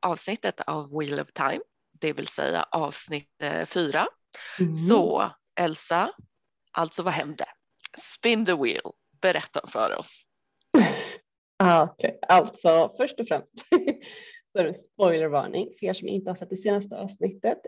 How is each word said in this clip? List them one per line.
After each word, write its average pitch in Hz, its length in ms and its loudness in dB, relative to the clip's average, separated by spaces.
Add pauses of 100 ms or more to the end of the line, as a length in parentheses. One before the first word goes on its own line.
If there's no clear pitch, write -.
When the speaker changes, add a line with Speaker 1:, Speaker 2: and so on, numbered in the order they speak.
Speaker 1:
avsnittet 185 600 -4
av 147 280 -6 (100)
Wheel 143 200 -4
of 147 140 -6
Time, 139 260 -2 (420)
det 151 120 -2
vill - 140 -10
säga 156 440 -2
avsnitt, 151 580 -6 (140)
eh, 160 220 -4
fyra. 160 420 0 (520)
Speaker 2:
Mm. 165 140 0
Speaker 1:
Så, 170 580 4 (280)
Elsa, 175 520 0 (600)
alltså 165 320 -4
vad 175 100 -2
hände? 147 320 -6 (520)
Spin 226 480 0
the 185 80 2
wheel, 127 280 0 (400)
berätta 160 460 -2
för 107 300 -2
oss. - 280 -12 (520)
Speaker 2:
<laughs> 196 160 4 (680)
Ah, 170 240 6
okej. - 440 -2
Alltså, 165 680 6
först - 220 -2
och 233 80 -6
främst - 420 -4
<laughs> - 0 - (840)
så 208 80 0
är 175 40 6
det 156 60 0
en 139 60 -6
spoilervarning 160 1040 0
för 208 60 -6
er 185 80 0
som - 140 -8
inte 190 220 -4
har 185 60 -6
sett 180 140 -12
det 190 60 -8
senaste 202 420 -2
avsnittet. 196 600 -4 (100)